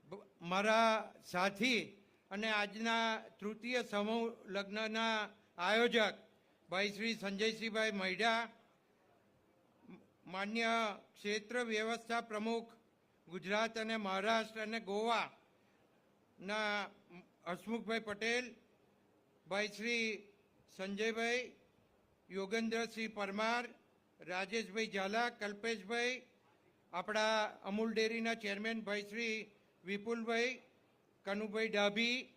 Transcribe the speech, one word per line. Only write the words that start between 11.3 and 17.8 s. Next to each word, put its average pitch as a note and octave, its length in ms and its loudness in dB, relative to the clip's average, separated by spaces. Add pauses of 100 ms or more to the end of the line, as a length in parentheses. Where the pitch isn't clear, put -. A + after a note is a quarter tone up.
વ્યવસ્થા A3+ 580 -2
પ્રમુખ A3+ 480 -2 (580)
ગુજરાત G3+ 500 0
અને A3 200 -2
મહારાષ્ટ્ર A3 640 0
અને G#3+ 180 -4
ગોવાના G#3 2000 -4 (680)
હસમુખભાઈ G#3 520 -2